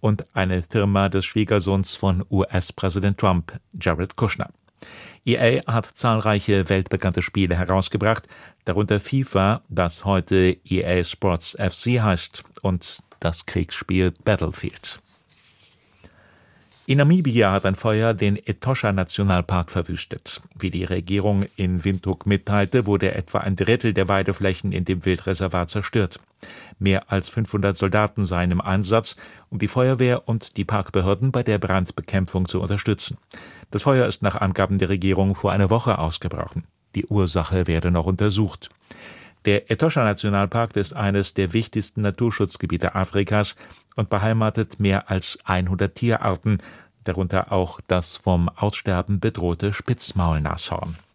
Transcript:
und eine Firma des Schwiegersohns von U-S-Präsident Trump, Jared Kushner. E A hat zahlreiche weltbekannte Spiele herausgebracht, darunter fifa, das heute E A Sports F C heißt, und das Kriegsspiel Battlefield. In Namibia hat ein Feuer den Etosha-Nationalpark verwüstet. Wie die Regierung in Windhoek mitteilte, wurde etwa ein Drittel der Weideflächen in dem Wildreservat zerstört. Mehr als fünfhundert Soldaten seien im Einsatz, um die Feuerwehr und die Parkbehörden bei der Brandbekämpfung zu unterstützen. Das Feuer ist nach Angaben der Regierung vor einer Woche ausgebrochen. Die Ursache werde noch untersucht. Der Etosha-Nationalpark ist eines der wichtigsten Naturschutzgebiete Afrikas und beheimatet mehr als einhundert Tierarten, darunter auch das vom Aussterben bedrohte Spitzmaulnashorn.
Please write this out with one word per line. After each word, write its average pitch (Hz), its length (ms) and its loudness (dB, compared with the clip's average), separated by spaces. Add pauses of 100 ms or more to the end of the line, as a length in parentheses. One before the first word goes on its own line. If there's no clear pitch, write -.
und 107 240 2 (100)
eine 92 280 0
Firma 98 440 2
des 95 160 0
Schwiegersohns 98 720 0
von 92 340 0
U-S-Präsident 95 880 -2
Trump, 90 400 0 (140)
Jared 87 460 -2
Kushner. - 320 -2 (760)
E 120 120 2
A 120 340 4
hat 113 140 0
zahlreiche 104 800 2
weltbekannte 92 540 0
Spiele 90 340 0
herausgebracht, 95 720 0 (380)
darunter 101 340 2
fifa, 107 680 0
das 87 340 -2
heute 92 640 2
E 92 200 0
A 90 200 2
Sports - 500 -2
F 95 180 -2
C 123 280 0
heißt, 98 420 -2 (180)
und - 400 -4 (200)
das 82 240 -4
Kriegsspiel 90 640 -2 (140)
Battlefield. - 760 -4 (1800)
In 131 120 2
Namibia 143 560 6
hat 98 120 2
ein 98 100 2
Feuer 110 380 2
den 101 220 2
Etosha-Nationalpark 98 1400 0
verwüstet. - 720 -8 (180)
Wie 95 100 -2
die 87 140 -4
Regierung 98 640 0 (100)
in 92 300 -2
Windhoek 95 400 -2
mitteilte, 101 600 2
wurde 98 280 2
etwa - 240 -4
ein 98 180 0
Drittel 107 380 2
der 92 160 0
Weideflächen 98 640 0
in 92 100 -2
dem 90 220 -2
Wildreservat 92 640 -2
zerstört. 101 500 -2 (600)
Mehr 98 300 0
als 95 200 -2
fünfhundert 101 480 0
Soldaten 104 480 0
seien 90 260 0
im 87 80 2
Einsatz, 101 560 0 (340)
um - 100 -8
die 104 100 0
Feuerwehr 127 580 2
und - 300 -6
die 101 80 -2
Parkbehörden 101 680 0
bei 123 120 0
der 107 160 0
Brandbekämpfung 92 880 -2
zu 92 100 -2
unterstützen. 98 560 -2 (560)
Das 104 120 -2
Feuer 131 220 4
ist 107 160 -4
nach 98 140 2
Angaben 98 440 2
der 90 100 0
Regierung 95 460 2
vor 98 180 0
einer 98 160 4
Woche 110 280 2
ausgebrochen. 82 680 -4 (300)
Die 98 100 -2
Ursache 92 600 2
werde 82 220 2
noch 87 160 2
untersucht. 98 640 0 (760)
Der 101 260 2
Etosha-Nationalpark 110 1080 0
ist 98 160 -2
eines 98 400 0
der 95 180 0
wichtigsten 110 500 -4
Naturschutzgebiete 98 920 -2
Afrikas 101 600 0 (380)
und 107 140 -2
beheimatet 110 680 0
mehr 98 320 2
als - 320 -4
einhundert 92 520 -2
Tierarten, 107 640 0 (440)
darunter 90 480 -2
auch 92 360 -2
das 90 280 -2
vom 87 320 2
Aussterben 98 720 -2
bedrohte 87 540 -2
Spitzmaulnashorn. 82 1200 -2 (200)